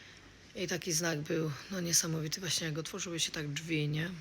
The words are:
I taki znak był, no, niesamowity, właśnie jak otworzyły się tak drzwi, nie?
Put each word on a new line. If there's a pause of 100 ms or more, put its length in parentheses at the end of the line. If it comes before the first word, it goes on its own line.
(540)
I
taki
znak
był, (200)
no,
niesamowity,
właśnie
jak
otworzyły
się
tak
drzwi,
nie? (100)